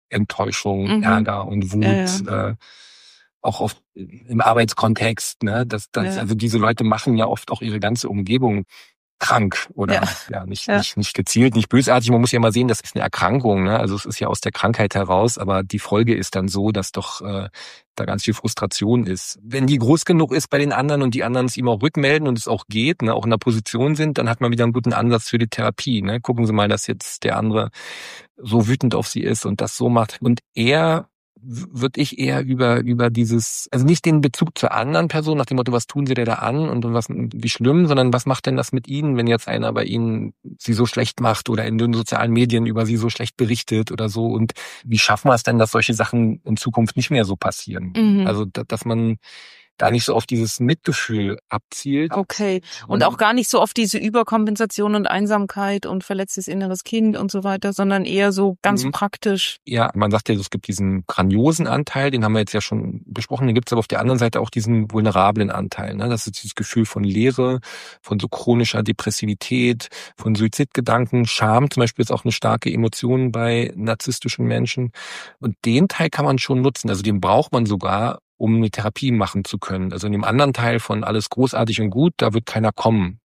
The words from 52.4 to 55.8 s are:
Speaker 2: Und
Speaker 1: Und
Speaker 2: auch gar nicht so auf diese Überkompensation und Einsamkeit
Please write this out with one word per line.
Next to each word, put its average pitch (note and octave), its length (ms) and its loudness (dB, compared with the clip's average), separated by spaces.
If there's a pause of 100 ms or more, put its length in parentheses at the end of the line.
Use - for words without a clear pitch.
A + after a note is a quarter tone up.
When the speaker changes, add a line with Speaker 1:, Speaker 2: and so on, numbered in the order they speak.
Speaker 2:
Und - 80 -4
Speaker 1:
Und G#3 80 2
Speaker 2:
auch B3 140 4
gar A3 160 4
nicht A#3+ 180 0
so G#3+ 100 4
auf G#3+ 140 2
diese A3 240 0
Überkompensation G#3+ 960 0
und G#3 140 0
Einsamkeit G3+ 760 0